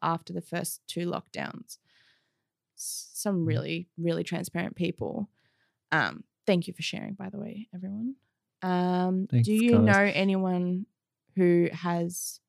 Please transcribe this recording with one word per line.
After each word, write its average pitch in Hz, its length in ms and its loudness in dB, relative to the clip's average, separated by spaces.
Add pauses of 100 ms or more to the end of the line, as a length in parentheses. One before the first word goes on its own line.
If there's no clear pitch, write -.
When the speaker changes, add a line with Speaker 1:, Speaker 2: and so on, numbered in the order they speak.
Speaker 1:
after 165 300 -4
the 180 80 -8
first 170 460 -8
two 175 200 -6
lockdowns. - 720 -8 (1000)
S-, - 380 -12
some 185 300 0
Speaker 2:
Mm. - 40 0
Speaker 1:
really, 147 400 -2 (100)
really 170 260 0
transparent 175 520 -6
people. - 520 -4 (640)
Um, 110 320 -2 (220)
thank 175 200 2
you 180 60 -10
for 160 100 -12
sharing, - 320 -8
by 190 160 -12
the 208 80 -12
way, 214 360 -12
everyone. 202 400 -8 (480)
Um, 180 680 0
Speaker 2:
Thanks, - 160 4
Speaker 1:
do 214 80 2
you 233 180 6
Speaker 2:
guys. 226 120 8
Speaker 1:
know 202 300 6
anyone 185 720 2 (480)
who 175 380 6
has 175 760 -4